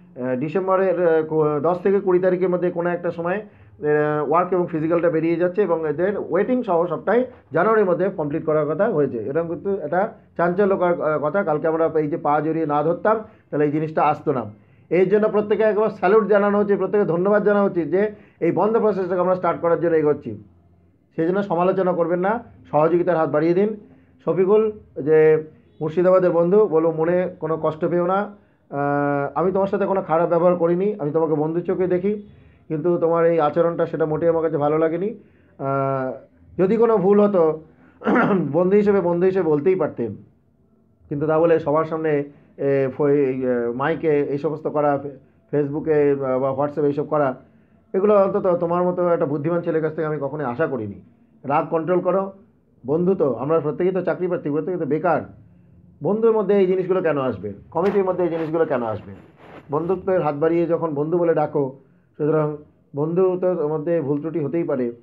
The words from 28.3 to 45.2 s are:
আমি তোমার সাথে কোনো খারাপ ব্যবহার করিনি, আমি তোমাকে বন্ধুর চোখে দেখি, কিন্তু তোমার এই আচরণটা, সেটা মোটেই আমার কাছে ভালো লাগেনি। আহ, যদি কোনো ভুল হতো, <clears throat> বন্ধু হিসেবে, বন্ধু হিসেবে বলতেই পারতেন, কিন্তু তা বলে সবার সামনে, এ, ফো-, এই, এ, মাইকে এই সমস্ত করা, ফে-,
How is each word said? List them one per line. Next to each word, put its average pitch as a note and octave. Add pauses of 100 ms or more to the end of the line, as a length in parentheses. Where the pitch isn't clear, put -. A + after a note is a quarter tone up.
আমি F3+
তোমার F#3+
সাথে G3
কোনো F#3+
খারাপ E3
ব্যবহার F3
করিনি, F3
আমি D3
তোমাকে D#3+
বন্ধুর D#3+
চোখে F#3
দেখি, F#3+ (460)
কিন্তু E3
তোমার E3
এই E3+
আচরণটা, E3
সেটা D#3+
মোটেই D#3
আমার E3
কাছে D#3+
ভালো D3
লাগেনি। E3+ (440)
আহ, C3+ (460)
যদি F#3+
কোনো A3+
ভুল G3+
হতো, E3+ (400)
<clears throat> G3+
বন্ধু F3+
হিসেবে, G#3
বন্ধু F3
হিসেবে F#3
বলতেই D3+
পারতেন, B2+ (920)
কিন্তু D3
তা D#3
বলে E3
সবার D#3
সামনে, D#3+ (320)
এ, C#3
ফো-, D3
এই, C3+
এ, A#2+
মাইকে D3
এই C#3+
সমস্ত D3+
করা, D3
ফে-, -